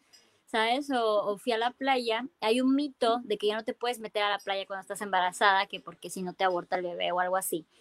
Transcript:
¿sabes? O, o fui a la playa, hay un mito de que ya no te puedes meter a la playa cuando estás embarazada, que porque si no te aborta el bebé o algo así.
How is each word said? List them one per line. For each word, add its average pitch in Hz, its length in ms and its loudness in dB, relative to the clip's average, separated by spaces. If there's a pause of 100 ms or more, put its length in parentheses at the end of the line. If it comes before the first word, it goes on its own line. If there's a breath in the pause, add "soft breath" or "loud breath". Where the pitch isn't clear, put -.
(460)
¿sabes? 240 460 0
O, 220 320 2
o 196 140 -2
fui 240 140 -2
a 220 60 0
la 240 140 -2
playa, 247 540 -2 (140)
hay 226 200 2
un 262 160 4
mito 247 480 0
de 208 140 -2
que 208 100 -2
ya 208 80 0
no 220 80 -8
te 220 100 -6
puedes 240 260 -4
meter 214 220 -4
a 208 80 2
la 202 80 0
playa 196 280 -6
cuando 190 160 -10
estás 190 180 -10
embarazada, 190 680 4
que 185 140 -12
porque 170 300 -14
si 190 120 -8
no 180 120 -6
te 190 100 0
aborta 180 320 0
el 185 80 -2
bebé 175 280 -4
o 180 80 0
algo 180 160 0
así. 185 300 -4 (140 soft breath)